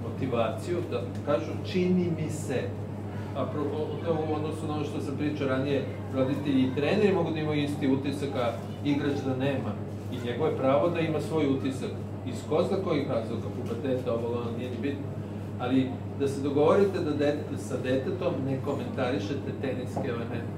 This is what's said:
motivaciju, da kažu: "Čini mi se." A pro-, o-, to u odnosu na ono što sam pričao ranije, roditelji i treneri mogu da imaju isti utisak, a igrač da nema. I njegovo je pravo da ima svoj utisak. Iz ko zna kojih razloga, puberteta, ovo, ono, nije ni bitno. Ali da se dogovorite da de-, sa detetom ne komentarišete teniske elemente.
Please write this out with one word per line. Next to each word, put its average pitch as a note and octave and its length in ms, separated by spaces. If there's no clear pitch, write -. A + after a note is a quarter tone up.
motivaciju, A2 720
da - 100
kažu: D3 260
"Čini F3+ 520
mi D#3 120
se." C3 320
A C3 80
pro-, D3 180
o-, D3 420
to E3 120
u D#3 60
odnosu D3+ 320
na D3+ 80
ono D3 80
što - 180
sam C3+ 160
pričao D3 300
ranije, C3 360
roditelji C3+ 460
i - 140
treneri F3+ 380
mogu E3 180
da D#3 80
imaju D3+ 240
isti C#3+ 240
utisak, C3+ 480
a A#2+ 160
igrač C#3+ 280
da C3 100
nema. C3 360
I A#2+ 120
njegovo D3 240
je - 80
pravo C#3+ 320
da E3 100
ima D3+ 220
svoj D3+ 260
utisak. C3 420
Iz - 80
ko E3 140
zna F#3+ 200
kojih C#3+ 260
razloga, A2 380
puberteta, A#2+ 560
ovo, A#2 140
ono, A#2 300
nije B2+ 120
ni - 80
bitno. - 300
Ali B2+ 280
da C#3 80
se C3+ 140
dogovorite E3 580
da D3 120
de-, C#3+ 260
sa - 200
detetom C3 560
ne C3+ 200
komentarišete C3 840
teniske - 460
elemente. A#2 500